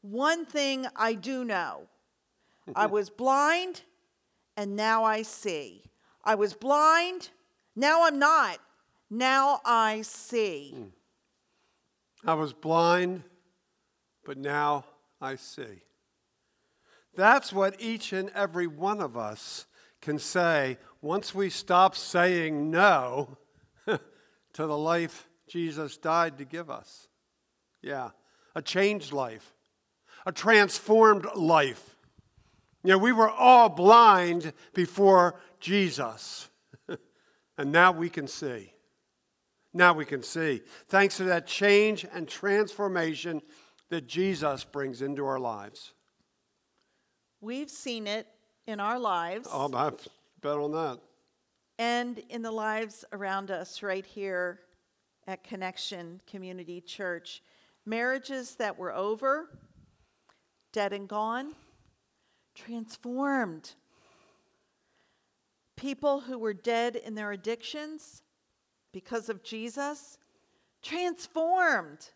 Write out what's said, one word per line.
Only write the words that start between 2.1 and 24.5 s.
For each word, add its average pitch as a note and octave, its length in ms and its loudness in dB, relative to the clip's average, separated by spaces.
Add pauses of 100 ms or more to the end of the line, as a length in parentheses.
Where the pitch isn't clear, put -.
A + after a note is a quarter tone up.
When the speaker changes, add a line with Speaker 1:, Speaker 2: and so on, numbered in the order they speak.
Speaker 1:
I G#3 120 2
Speaker 2:
<laughs> - 0 -
Speaker 1:
was G3+ 240 -2
blind, D4 720 0 (720)
and G3+ 180 -6
now A3 300 0
I A3 180 0
see. D3 600 -8 (420)
I A3 100 2
was G#3 200 0
blind, D#4+ 760 2 (460)
now D4+ 280 4
I'm D4+ 140 2
not. C#4 400 4 (520)
Now C4 540 2
I A3 380 2
see." F#3+ 720 -4
Speaker 2:
Hmm. B2 100 -14 (1400)
I E3 80 2
was D#3 200 -4
blind, E3+ 680 0 (1000)
but C#3 140 -14
now D3 480 -2 (340)
I C3+ 160 -8
see. A2 460 -16 (1300)
That's G#3 380 4
what G3 260 0
each A3+ 340 -8
and G3 220 -6
every F3+ 320 -2
one F3+ 340 -4
of B2+ 160 -6
us A2 500 -10 (340)
can D3 180 -4
say D3 600 0 (240)
once F3+ 320 -6
we F#3+ 160 -2
stop F#3 440 4
saying D#3+ 760 0
no C#3 680 2 (260)
<laughs> - 240 -18
to G3+ 120 0 (560)